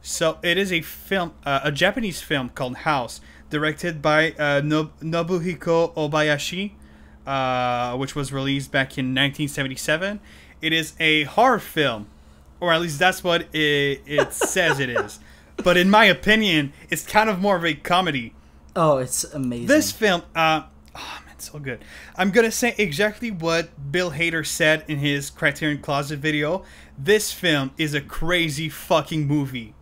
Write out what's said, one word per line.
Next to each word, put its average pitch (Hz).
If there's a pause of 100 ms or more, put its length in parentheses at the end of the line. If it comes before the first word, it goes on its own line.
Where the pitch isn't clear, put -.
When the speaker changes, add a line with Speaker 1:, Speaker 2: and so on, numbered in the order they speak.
Speaker 1:
So, -
it 175
is 196
a 170
film, 175 (120)
uh, 139
a 151
Japanese 175
film 135
called 127
House, 135 (300)
directed 156
by, 156
uh, 147
Nob-, 151
Nobuhiko 165
Obayashi, 151 (540)
uh, 123
which 135
was 139
released 139
back 135
in 131
nineteen 139
seventy-seven. 156 (400)
It 160
is 160
a 156
horror 226
film, 120 (520)
or 175
at 165
least 160
that's 180
what 170 (120)
it, 147
it 143
Speaker 2:
<laughs> -
Speaker 1:
says 156
it 131
is. - (420)
But 175
in 180
my 214
opinion, 180 (180)
it's -
kind 214
of 190
more 202
of 165
a 160
comedy. 143 (400)
Speaker 2:
Oh, 160
it's 127
amazing. 123
Speaker 1:
This 294
film, 190 (120)
uh, 160 (340)
oh -
man, -
so -
good. 131 (320)
I'm 190
gonna 226
say 233
exactly 208
what 165
Bill 180
Hader 165
said 156
in 151
his 143
Criterion 147
Closet 143
video. 151 (340)
"This 202
film 147
is 156
a 147
crazy 160
fucking 156
movie." 127